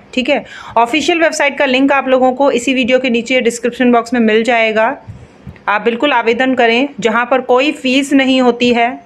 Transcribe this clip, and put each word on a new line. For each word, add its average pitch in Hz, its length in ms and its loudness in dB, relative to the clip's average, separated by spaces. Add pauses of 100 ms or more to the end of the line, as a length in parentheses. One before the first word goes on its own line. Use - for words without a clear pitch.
(140)
ठीक 247 160 -2
है। 262 160 -2 (320)
Official 294 440 0
website 302 360 0
का 294 80 0
link 269 260 2
आप 269 160 0
लोगों 254 260 2
को 269 180 0
इसी 262 220 -2
video 254 260 0
के 262 100 -2
नीचे 240 320 0
description 233 500 -2
box 233 220 0
में 247 60 0
मिल 220 240 2
जाएगा। 226 540 0 (720)
आप 202 140 -2
बिल्कुल 233 320 0
आवेदन 240 420 0
करें, 233 340 2 (100)
जहाँ 226 320 0
पर 269 100 2
कोई 262 300 2
fees 277 420 -2
नहीं 262 280 2
होती 247 320 2
है 240 320 -2